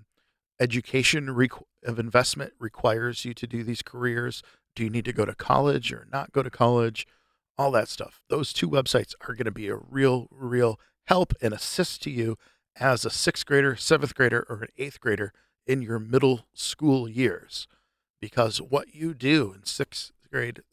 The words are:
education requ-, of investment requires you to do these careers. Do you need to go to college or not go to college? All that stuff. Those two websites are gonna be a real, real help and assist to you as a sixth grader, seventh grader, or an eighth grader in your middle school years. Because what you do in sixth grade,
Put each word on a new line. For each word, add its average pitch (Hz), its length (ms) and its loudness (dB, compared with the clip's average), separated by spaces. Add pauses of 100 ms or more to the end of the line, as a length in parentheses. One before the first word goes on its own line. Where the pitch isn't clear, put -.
(600)
education 131 680 2
requ-, 127 360 2 (220)
of 117 140 -4
investment 120 600 2
requires 113 640 -2
you 120 80 -6
to 120 140 -10
do 117 160 -6
these 113 180 -6
careers. 120 600 -4 (320)
Do 117 80 -4
you 110 60 -2
need 113 160 -4
to 127 80 -4
go 107 120 0
to 101 100 -6
college 135 580 0
or 113 180 -14
not 139 200 -6
go 135 120 0
to 127 60 -6
college? 117 580 2 (500)
All 139 140 2
that 110 160 2
stuff. - 420 -12
Those 123 220 -2
two - 180 -2
websites 131 440 0 (140)
are 120 80 -10
gonna 113 160 -4
be 107 160 -8
a 101 80 -4
real, 127 560 2
real 123 480 0 (260)
help 180 360 2
and 110 120 0
assist - 500 -4
to 147 80 -6
you 113 260 -2 (400)
as 127 280 2
a 110 40 -2
sixth - 360 -2
grader, 139 300 4
seventh 143 400 0
grader, 120 340 4
or 113 140 -8
an 117 140 -10
eighth 139 220 -10
grader 104 320 0 (340)
in 131 160 0
your 113 180 -4
middle 123 540 2
school 135 540 0
years. 113 600 -2 (520)
Because 110 420 0
what - 320 -2
you 160 200 -6
do 131 400 2
in 98 120 -20
sixth - 460 -6 (180)
grade, 120 320 -6 (120)